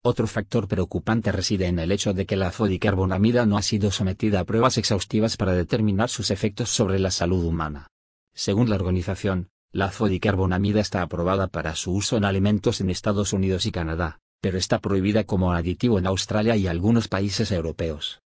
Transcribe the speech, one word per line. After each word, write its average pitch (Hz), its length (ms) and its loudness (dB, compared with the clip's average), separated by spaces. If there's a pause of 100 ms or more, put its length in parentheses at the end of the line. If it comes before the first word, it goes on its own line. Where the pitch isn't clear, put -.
Otro 120 240 0
factor 104 400 -2
preocupante 107 640 0
reside 95 340 0
en 87 140 0
el 82 120 -2
hecho 101 220 0
de 92 140 -2
que 101 80 0
la 95 140 0
azodicarbonamida 101 960 2
no 104 100 4
ha 95 60 0
sido 104 260 0
sometida 98 500 0
a 90 40 0
pruebas 117 340 2
exhaustivas 107 580 0
para 95 180 0
determinar 104 560 0
sus - 200 -4
efectos 104 400 -2
sobre 98 300 0
la 95 100 2
salud 90 340 0
humana. 78 440 -4 (480)
Según 110 340 0
la 101 60 2
organización, 92 760 -2 (220)
la 95 140 -2
azodicarbonamida 98 920 0
está 98 220 -2
aprobada 90 460 0
para 80 260 -4
su 87 200 -4
uso 104 240 0
en 101 80 2
alimentos 101 560 2
en 92 100 0
Estados 101 420 0
Unidos 95 320 0
y 104 60 0
Canadá, 82 480 -4 (220)
pero 92 160 -2
está 107 220 0
prohibida 98 440 2
como 92 300 2
aditivo 90 440 0
en 90 80 0
Australia 107 500 0
y 95 120 2
algunos 104 400 2
países 101 440 -2
europeos. 80 680 -4 (120)